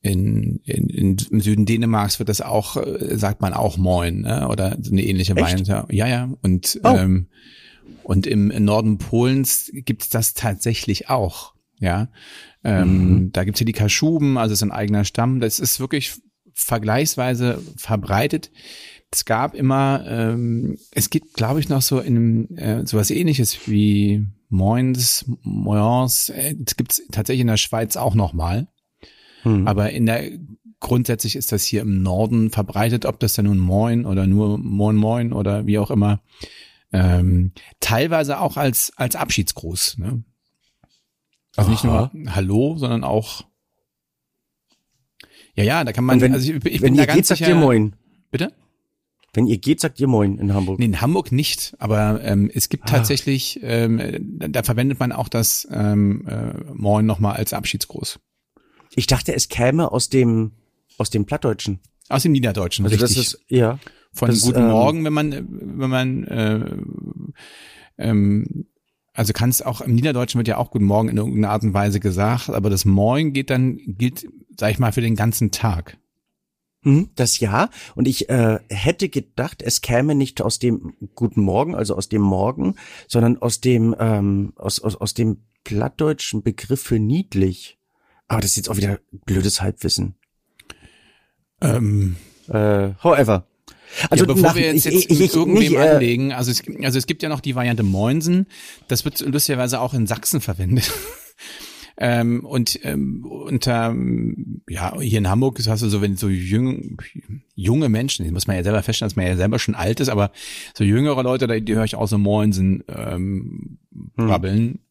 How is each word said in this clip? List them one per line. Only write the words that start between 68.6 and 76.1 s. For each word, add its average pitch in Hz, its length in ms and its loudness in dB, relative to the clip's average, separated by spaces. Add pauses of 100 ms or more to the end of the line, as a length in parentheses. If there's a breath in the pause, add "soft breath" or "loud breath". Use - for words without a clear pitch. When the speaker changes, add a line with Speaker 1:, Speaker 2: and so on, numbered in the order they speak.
Speaker 1:
also 104 220 -2
kannst 120 320 0
auch, 120 160 -6
im 117 120 0
Niederdeutschen 123 440 0
wird 113 100 0
ja 110 80 0
auch 120 140 -2
Guten 104 160 2
Morgen 107 220 2
in - 100 -2
irgendeiner 107 320 0
Art 107 140 0
und 101 100 0
Weise 101 260 2
gesagt, 104 480 0
aber 104 220 0
das 95 160 0
Moin 117 480 4
geht 135 160 -2
dann, 127 360 2
gilt, 120 400 -4 (320)
sag 107 120 0
ich 104 80 -2
mal, 117 140 2
für 120 100 0
den 113 140 0
ganzen 107 340 0
Tag. - 480 -4 (840)